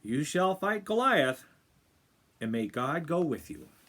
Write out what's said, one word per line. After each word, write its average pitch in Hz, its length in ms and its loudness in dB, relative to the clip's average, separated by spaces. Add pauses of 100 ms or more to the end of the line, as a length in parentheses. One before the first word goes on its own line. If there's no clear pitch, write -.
You 120 220 -2
shall 185 320 2
fight 202 300 -4
Goliath, 214 600 2 (960)
and 113 100 -4
may 113 160 -2
God 139 400 -4
go 170 140 0
with 156 280 -2
you. - 200 -14 (200)